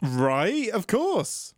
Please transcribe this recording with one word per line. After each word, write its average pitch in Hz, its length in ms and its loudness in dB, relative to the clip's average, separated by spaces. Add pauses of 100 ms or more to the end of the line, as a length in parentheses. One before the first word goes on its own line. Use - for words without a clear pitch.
Right? 139 640 2
Of 190 180 -2
course. 294 720 -2